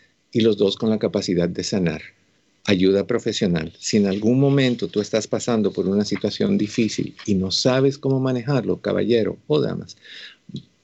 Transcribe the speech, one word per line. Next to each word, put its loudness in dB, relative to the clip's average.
y 0
los 4
dos 2
con -2
la 2
capacidad 0
de -4
sanar. -2
Ayuda 2
profesional. -2
Si 0
en 4
algún 2
momento 2
tú -2
estás -2
pasando 0
por -2
una 2
situación 0
difícil -2
y 0
no 0
sabes 0
cómo 0
manejarlo, -2
caballero 0
o 2
damas, -6